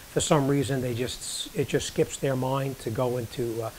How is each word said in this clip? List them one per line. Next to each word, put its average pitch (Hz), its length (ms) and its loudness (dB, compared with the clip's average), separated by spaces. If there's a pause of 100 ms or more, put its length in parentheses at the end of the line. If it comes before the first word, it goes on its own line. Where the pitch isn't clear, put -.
(100)
for - 80 -2
some 143 300 6
reason 139 320 2
they 123 120 0
just, - 640 -4
it 135 120 0
just 143 180 0
skips - 300 0
their 139 180 0
mind 131 460 0
to 120 100 -4
go 123 260 2
into, 117 460 -2
uh, 110 160 -4